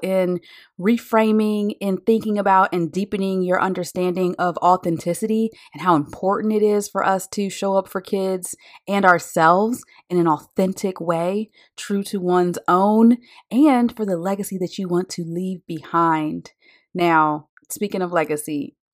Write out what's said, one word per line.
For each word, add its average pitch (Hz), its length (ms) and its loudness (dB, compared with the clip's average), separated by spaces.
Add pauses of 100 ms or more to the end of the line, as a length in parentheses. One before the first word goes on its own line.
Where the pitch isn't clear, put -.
in 185 380 0 (360)
reframing 214 1040 0
and 196 240 -4
thinking 220 320 2
about 190 360 4
and 170 180 -2
deepening 190 500 -2
your 180 200 2
understanding 180 760 -2
of 175 200 -2
authenticity 185 960 0 (220)
and 143 80 -16
how 175 140 4
important 190 560 -2
it 214 100 0
is 208 280 2
for - 160 -2
us 190 240 0
to 202 200 -4
show 196 280 -2
up 190 100 -2
for 190 140 -8
kids 190 540 -4 (300)
and 196 200 0
ourselves 180 800 4 (240)
in 175 80 0
an 170 100 4
authentic 185 720 -2
way, 175 500 -2 (280)
true 202 260 -4
to 196 160 -6
one's 180 480 0
own, 214 520 4 (300)
and 247 460 2
for 220 100 -4
the 190 120 -2
legacy 190 400 -4
that 175 200 -6
you 190 120 -6
want 175 220 0
to 175 120 -8
leave 180 420 -8
behind. 165 880 -2 (420)
Now, 156 540 2 (220)
speaking 202 320 -6
of 175 100 -4
legacy, 151 640 -4 (180)